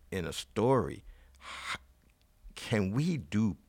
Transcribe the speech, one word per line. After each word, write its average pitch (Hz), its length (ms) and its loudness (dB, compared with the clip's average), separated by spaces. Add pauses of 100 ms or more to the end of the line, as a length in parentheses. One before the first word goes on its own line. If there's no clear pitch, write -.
(100)
in 92 140 -2
a 76 80 -4
story, 107 720 0 (720)
h-, - 40 -6 (760)
can 101 380 2
we 151 260 0
do 104 400 0 (100)